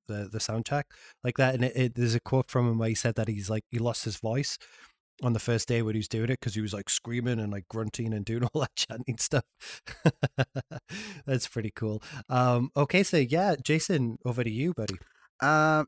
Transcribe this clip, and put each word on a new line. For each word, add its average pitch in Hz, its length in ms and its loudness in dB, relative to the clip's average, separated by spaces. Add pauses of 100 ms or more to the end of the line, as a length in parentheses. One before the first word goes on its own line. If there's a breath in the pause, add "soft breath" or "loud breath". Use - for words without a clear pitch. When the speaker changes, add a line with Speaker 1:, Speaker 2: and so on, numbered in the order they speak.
Speaker 1:
the, 104 240 -6
the 107 80 -6
soundtrack 113 460 -2 (400 loud breath)
like 123 140 0
that. 131 160 4
And 123 100 2
it, 127 120 0
it, 127 180 2
there's 120 200 2
a 117 60 2
quote - 300 2
from 123 180 4
him 113 100 2
where 113 120 2
he 110 40 0
said 113 200 0
that 110 140 -2
he's, 101 200 -4
like, 107 220 -2
he 120 80 -2
lost 117 260 0
his 107 140 -4
voice 123 400 -2 (640 loud breath)
on 123 100 2
the 110 60 2
first 113 300 0
day 117 140 2
when 107 120 -2
he 110 40 0
was 107 100 -4
doing 113 220 -2
it 127 100 -2
'cause 104 140 -4
he 107 60 -2
was, 107 140 -4
like, 101 160 -8
screaming 120 500 -2
and, 107 120 -4
like, 98 160 -8
grunting 113 440 -4
and 104 140 -4
doing 120 180 -2
<laughs> 120 100 -2
all 151 60 0
that - 160 -4
chanting 117 400 -4
stuff. - 280 0 (420 loud breath)
<laughs> - 1400 -4
That's 131 220 -2
pretty 110 260 -6
cool. 107 280 -4 (260 loud breath)
Um, 127 480 4
okay, 147 260 4
so, 190 140 2
yeah, 160 460 4
Jason, 147 600 0
over 123 200 0
to 117 60 -4
you, 139 240 -2
buddy. 101 240 -6 (420 soft breath)
Speaker 2:
Uh, 156 480 4